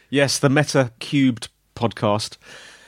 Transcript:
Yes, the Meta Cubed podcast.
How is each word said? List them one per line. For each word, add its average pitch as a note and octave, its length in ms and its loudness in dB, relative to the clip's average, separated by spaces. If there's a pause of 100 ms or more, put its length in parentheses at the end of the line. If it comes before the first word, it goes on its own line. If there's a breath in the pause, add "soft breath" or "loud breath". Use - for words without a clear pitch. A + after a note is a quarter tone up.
Yes, C3+ 300 0
the C#3+ 100 2
Meta C#3 500 0
Cubed C3 500 0 (260)
podcast. G#2+ 600 -2 (500 loud breath)